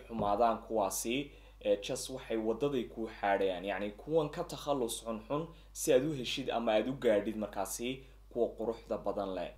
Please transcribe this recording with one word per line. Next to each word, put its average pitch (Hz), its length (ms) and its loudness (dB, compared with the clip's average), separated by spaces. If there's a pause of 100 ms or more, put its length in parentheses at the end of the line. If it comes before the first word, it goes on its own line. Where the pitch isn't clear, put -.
xumaadaan 110 520 4
kuwaasi, 113 760 -2 (320)
ee, 104 180 4
just - 280 -6
waxay 123 260 -4
waddaday 113 480 0
kuu 110 240 -6 (120)
xaadhayaan. 98 440 2
Yacni, 101 260 -2
kuwan 151 400 0
ka 170 140 -6
takhallus 139 600 -2
xunxun 135 420 -4 (260)
si - 200 2
aad 131 120 8
u 156 80 0
heshid 127 380 -4
ama 117 220 2
aad 110 160 4
u 135 40 -2
gaadhid 107 440 2
markaasi 107 680 -4 (280)
kuwa 113 160 2
quruxda 110 500 -4
badan 95 360 -2
leh. 87 240 -4